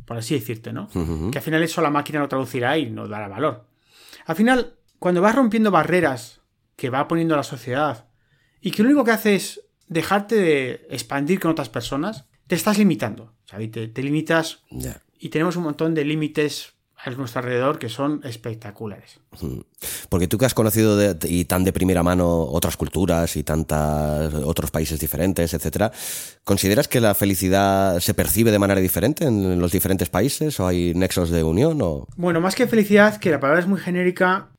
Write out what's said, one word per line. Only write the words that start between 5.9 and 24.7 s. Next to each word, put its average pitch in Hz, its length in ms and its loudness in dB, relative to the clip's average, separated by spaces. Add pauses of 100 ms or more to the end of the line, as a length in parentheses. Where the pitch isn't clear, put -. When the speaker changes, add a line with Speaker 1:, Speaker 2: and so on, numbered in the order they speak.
Speaker 1:
que 131 160 -6
va 139 160 -2
poniendo 165 280 0
la 139 80 0
sociedad 127 600 -4 (560)
y - 100 -4
que 208 120 0
lo 247 60 4
único 285 140 4
que 226 80 2
hace 214 240 2
es - 260 -6 (260)
dejarte 202 480 0
de 151 560 0
expandir 143 480 -2
con 175 120 0
otras 143 180 -4
personas, 143 580 -6 (180)
te - 100 -2
estás 202 220 0
limitando, 160 560 0 (120)
¿sabes? 110 260 -10
Te, 113 160 -8
te 117 160 -8
limitas 156 640 -2
Speaker 2:
Ya. 127 320 -12 (160)
Speaker 1:
y 151 120 -14
tenemos 165 260 -2
un 175 80 -4
montón 160 320 -2
de 147 100 0
límites 151 680 -4 (280)
a - 100 -10
nuestro 123 280 -8
alrededor 127 400 -2
que 127 80 -8
son 143 380 -4
espectaculares. 113 960 -12 (100)
Speaker 2:
Ujú. 65 340 -10 (440)
Porque 90 180 2
tú 110 100 0
que 120 80 2
has 123 80 2
conocido 110 440 4
de, 101 180 4 (140)
y 87 160 2
tan 92 180 0
de 92 80 2
primera 90 320 2
mano 87 380 2
otras 80 340 -2
culturas 85 600 0
y 76 60 -4
tantas, 76 880 0
otros 76 360 -2
países 78 300 -2